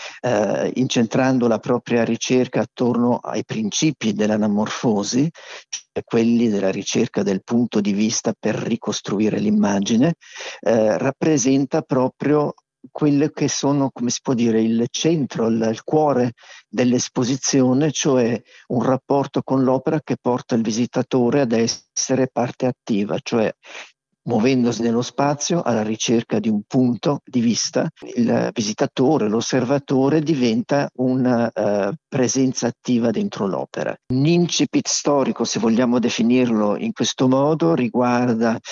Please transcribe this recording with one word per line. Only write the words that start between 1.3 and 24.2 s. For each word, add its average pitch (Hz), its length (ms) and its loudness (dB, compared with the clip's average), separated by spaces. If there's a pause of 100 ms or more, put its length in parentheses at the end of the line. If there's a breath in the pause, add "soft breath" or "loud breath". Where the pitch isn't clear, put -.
la 110 100 2
propria 120 460 0
ricerca 127 560 0
attorno 120 560 0
ai - 260 -6
principi 107 720 -2
dell'anamorfosi, 107 1160 0 (380 loud breath)
cioè - 380 -10
quelli 117 420 2
della 98 240 0
ricerca 104 500 -2
del 98 220 0
punto 117 380 0
di 101 100 0
vista 110 480 -2
per 107 160 -2
ricostruire - 840 -2
l'immagine, 107 760 2 (480 loud breath)
eh, 110 360 2
rappresenta 139 840 0
proprio 143 720 0 (360)
quelle 147 440 2
che 147 160 -2
sono, 139 420 0
come 120 180 -4
si - 120 -4
può 135 140 -2
dire, 113 260 2
il 113 280 0
centro, 143 580 -2
il, 113 220 0
il 110 140 -4
cuore 135 480 0 (380 loud breath)
dell'esposizione, 147 1200 0
cioè 120 500 0 (260 loud breath)
un 117 160 -2
rapporto 131 600 0
con 131 220 0
l'opera 135 360 0
che 127 140 -4
porta 123 400 -2
il 113 60 2
visitatore 120 800 0
ad 117 100 0
essere 120 800 -2
parte - 360 -4
attiva, 101 540 -2
cioè 113 320 0 (720 loud breath)